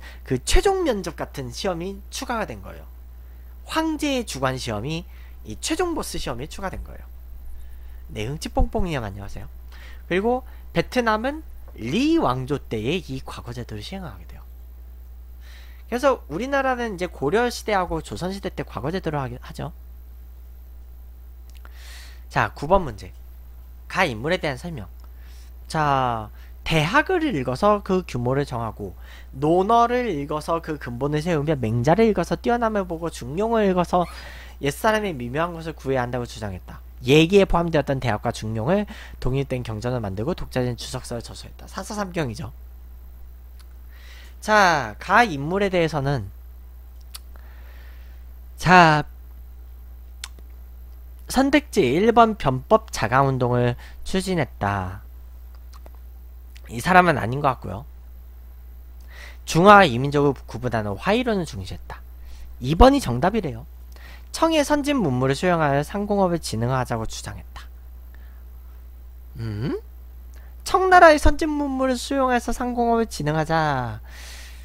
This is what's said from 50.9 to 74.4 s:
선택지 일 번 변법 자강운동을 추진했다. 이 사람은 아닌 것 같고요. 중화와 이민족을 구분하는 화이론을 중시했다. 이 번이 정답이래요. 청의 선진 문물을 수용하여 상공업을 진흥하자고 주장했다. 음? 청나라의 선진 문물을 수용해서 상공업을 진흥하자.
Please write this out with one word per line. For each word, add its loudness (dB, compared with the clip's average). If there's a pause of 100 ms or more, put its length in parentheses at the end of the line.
선택지 4
일 6
번 8
변법 2
자강운동을 4 (280)
추진했다. 0 (1700)
이 -6
사람은 6
아닌 0
것 2
같고요. -2 (1600)
중화와 10
이민족을 4 (120)
구분하는 -2
화이론을 2
중시했다. -10 (580)
이 0
번이 8
정답이래요. 0 (640)
청의 4
선진 2
문물을 4
수용하여 4
상공업을 2
진흥하자고 0
주장했다. -10 (1700)
음? -4 (840)
청나라의 10
선진 6
문물을 0
수용해서 2
상공업을 2
진흥하자. 0 (640)